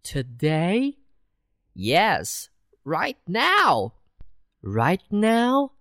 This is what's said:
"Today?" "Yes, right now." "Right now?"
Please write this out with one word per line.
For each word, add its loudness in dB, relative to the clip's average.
"Today?" -2
"Yes, 0
right -4
now." 2
"Right 0
now?" 2